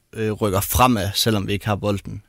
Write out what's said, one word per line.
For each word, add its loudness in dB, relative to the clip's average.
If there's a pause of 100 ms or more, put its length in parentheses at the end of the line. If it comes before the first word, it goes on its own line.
(120)
øh, -2
rykker 0
fremad, 2
selvom 0
vi -2
ikke -4
har 0
bolden, -4